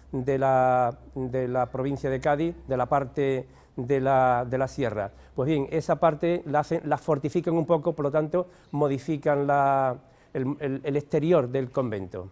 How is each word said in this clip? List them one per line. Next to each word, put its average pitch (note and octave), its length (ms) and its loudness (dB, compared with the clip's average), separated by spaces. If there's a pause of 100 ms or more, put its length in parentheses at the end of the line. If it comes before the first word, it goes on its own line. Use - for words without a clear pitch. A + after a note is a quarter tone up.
(100)
de C3+ 280 -2
la, B2+ 600 4 (160)
de C3 320 -4
la B2 200 -2
provincia C3 440 -4
de C3 100 -2
Cádiz, D#3 360 0 (100)
de C3 100 -2
la B2+ 100 0
parte... C3+ 600 0 (300)
De C3+ 240 0
la, B2+ 480 4
de B2+ 100 -2
la C3 100 0
sierra. G#2 420 -4 (240)
Pues C3+ 140 0
bien, D3 220 0
esa D#3+ 260 0
parte E3+ 500 2
la D3 140 0
hacen, E3 240 -2
la D3 140 0
fortifican D#3 560 -2
un E3 120 0
poco, E3 280 2
por D3+ 100 -4
lo C#3+ 60 0
tanto, D#3 380 0 (240)
modifican C#3+ 760 0
la, C3+ 500 2 (360)
el, C3+ 280 -4
el, C#3 240 -4
el C#3+ 120 -2
exterior D3 520 2
del B2+ 220 -4
convento. G2 600 -4